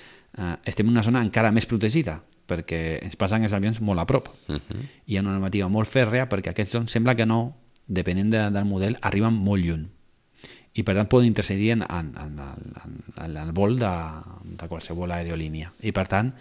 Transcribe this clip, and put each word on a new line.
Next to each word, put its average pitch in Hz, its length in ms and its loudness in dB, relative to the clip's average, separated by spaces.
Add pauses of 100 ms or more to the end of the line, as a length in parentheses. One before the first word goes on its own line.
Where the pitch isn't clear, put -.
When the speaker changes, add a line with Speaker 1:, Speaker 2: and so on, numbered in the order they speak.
(360)
Speaker 1:
eh, 87 280 -4
estem 110 240 0
en 117 80 4
una 110 80 4
zona 120 180 2
encara 110 320 2
més 113 140 2
protegida, 110 540 0 (240)
perquè 82 560 -4
ens - 140 -10
passen 107 260 2
els 104 100 2
avions 107 280 0
molt 101 200 2
a 82 60 0
prop. - 220 0 (200)
Speaker 2:
Mhm. 80 380 -6 (200)
Speaker 1:
Hi 98 100 -2
ha 95 60 2
una 101 100 0
normativa 98 360 0
molt 107 200 2
fèrrea 127 400 2
perquè 95 220 -2
aquests 101 220 -2
drons, 117 200 -2
sembla 117 240 4
que 113 100 2
no, 117 280 2 (320)
depenent 95 440 0
de, 107 200 2
del 101 140 0
model, 95 380 0
arriben 104 320 2
molt 101 300 2
lluny. 82 220 -2 (880)
I, - 80 -2
per 98 120 2
tant, 101 140 2
poden 123 200 8
intercedir 104 440 2
en, 113 100 2
en, 82 380 -6
en, 76 180 -10
en, - 340 -12 (120)
en, - 120 -14 (280)
en 80 120 -8
el 78 160 -6
vol 101 260 2
de, 110 120 0 (540)
de 87 240 -12
qualsevol 85 420 -6
aerolínia. 82 600 -6 (100)
I, 107 100 -4
per 95 140 0
tant, 113 340 0